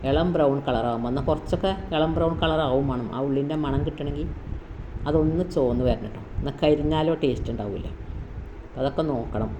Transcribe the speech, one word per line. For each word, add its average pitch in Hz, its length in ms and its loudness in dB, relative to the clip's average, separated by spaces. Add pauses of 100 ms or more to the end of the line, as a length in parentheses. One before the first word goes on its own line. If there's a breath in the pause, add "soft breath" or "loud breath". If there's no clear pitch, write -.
ഇളം 160 260 4
ബ്രൗൺ 139 300 6
കളറാകുമ്പോൾ, 117 460 0
എന്നാൽ 139 180 0
കുറച്ചൊക്കെ 180 420 0 (260)
ഇളം 160 200 4
ബ്രൗൺ 165 240 2
കളറാവും 151 500 2
വേണം, 123 240 -2
ആ 123 120 -2
ഉള്ളിൻ്റെ 139 280 0 (100)
മണം 135 220 0
കിട്ടണമെങ്കിൽ 143 400 -4 (840)
അതൊന്ന് 160 340 4 (120)
ചോന്ന് 123 320 2
വരണം 110 240 0
കേട്ടോ. - 100 -10 (180)
എന്നാൽ 139 220 -4
കരിഞ്ഞാലോ 156 520 4 (100)
ടേസ്റ്റ് 123 300 0
ഉണ്ടാവില്ല. 101 340 -4 (800)
അപ്പോൾ 131 140 -8
അതൊക്കെ 139 280 0
നോക്കണം. 113 400 -2 (100)